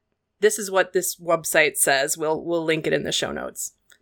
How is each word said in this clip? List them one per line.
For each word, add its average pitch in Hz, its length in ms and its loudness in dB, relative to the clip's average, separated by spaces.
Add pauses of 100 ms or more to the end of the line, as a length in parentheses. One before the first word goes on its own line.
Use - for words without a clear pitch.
(420)
this 208 180 2
is 196 100 -8
what 185 220 2
this 180 240 -2
website 160 600 2
says. 143 400 2
We'll, 160 260 -2
we'll 170 220 -2
link 160 200 0
it 156 60 0
in 147 120 0
the - 100 -4
show - 180 -2
notes. - 400 -10 (300)